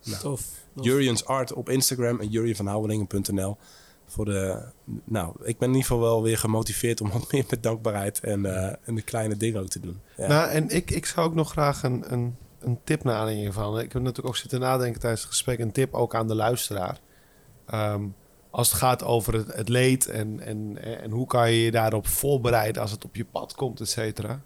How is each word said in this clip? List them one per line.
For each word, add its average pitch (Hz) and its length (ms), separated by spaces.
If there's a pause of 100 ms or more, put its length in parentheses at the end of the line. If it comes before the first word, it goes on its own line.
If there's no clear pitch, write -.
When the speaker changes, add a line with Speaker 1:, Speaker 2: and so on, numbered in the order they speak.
Speaker 1:
Nou, 104 160
Speaker 2:
Tof, 139 260 (280)
tof. 135 100
Speaker 1:
Jurjen's 131 400
Art 131 280
op 117 160
Instagram 123 520
en 107 80
jurjenvanhouwelingen 107 800
punt 101 260
N 98 80
L 98 160 (500)
voor - 180
de, 98 380 (420)
nou, 107 380
ik 117 160
ben 127 100
in 127 60
ieder 131 160
geval 120 120
wel 113 200
weer 113 160
gemotiveerd 113 640
om 104 120
<laughs> 107 60
wat - 140
meer 139 180
met 120 120
dankbaarheid 110 580
en, 98 260
eh, 92 280 (100)
en 117 100
de 107 80
kleine 110 340
dingen 110 240
ook 95 80
te - 120
doen. 95 200 (160)
Ja. - 120
Speaker 3:
Nou, 151 220
en 156 200
ik, 175 200
ik - 160
zou 165 200
ook 165 80
nog 160 160
graag 143 320
een, 123 300
een, 120 240 (240)
een 120 240
tip 156 200
naar 123 100
aanleiding 107 400
van. 107 260
Ik 117 120
heb 127 100
natuurlijk 127 260
ook 123 80
zitten - 240
nadenken 127 400
tijdens 113 220
het - 80
gesprek, - 280
een 113 140
tip 131 220
ook 117 200
aan 113 140
de 110 60
luisteraar. 107 640 (680)
Ehm, 107 360 (480)
als 120 200
het - 80
gaat 127 260
over 117 300
het, 110 200
het 113 140
leed 127 380
en, 107 340
en, 107 380 (240)
en 113 80
hoe 123 160
kan 120 260
je 113 120
je 113 60
daarop 110 360
voorbereiden 117 760
als 107 80
het 104 140
op - 120
je 107 80
pad - 300
komt, 123 260
et 110 80
cetera. 110 580